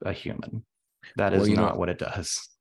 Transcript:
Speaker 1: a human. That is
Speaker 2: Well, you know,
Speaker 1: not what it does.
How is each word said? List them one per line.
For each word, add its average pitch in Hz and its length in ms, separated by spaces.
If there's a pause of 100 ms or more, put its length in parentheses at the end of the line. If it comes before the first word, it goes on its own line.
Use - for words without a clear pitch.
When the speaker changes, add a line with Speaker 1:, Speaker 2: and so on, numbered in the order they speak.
Speaker 1:
a 101 80
human. - 540 (500)
That 98 160
is 95 80
Speaker 2:
Well, 101 80
you 107 80
know, 107 60
Speaker 1:
not - 160
what 87 100
it 87 100
does. - 520 (120)